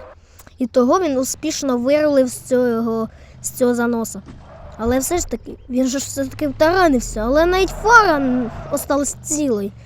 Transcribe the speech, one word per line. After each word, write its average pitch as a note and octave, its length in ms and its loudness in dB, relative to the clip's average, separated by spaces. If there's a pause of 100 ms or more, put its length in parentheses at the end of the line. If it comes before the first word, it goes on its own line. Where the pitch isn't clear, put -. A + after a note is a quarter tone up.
(580)
І B3+ 100 -2
того C4 320 4
він D4 180 0
успішно C4+ 600 -4
вирулив C#4 500 2
з - 120 -10
цього, A3+ 720 -2 (320)
з - 80 -10
цього B3 260 0
заноса. A#3 460 -4 (560)
Але A#3+ 220 0
все B3+ 180 -2
ж A#3 100 -4
таки, - 240 -10 (180)
він B3+ 180 0
же C4 120 -2
ж C4 60 -6
все-таки C#4 420 -6
втаранився, D#4 760 2
але C#4+ 240 2
навіть F#4 240 2
фара G#4 460 4
н-, B3+ 360 -2 (200)
осталась C#4+ 520 -2
цілою. B3 480 -2 (140)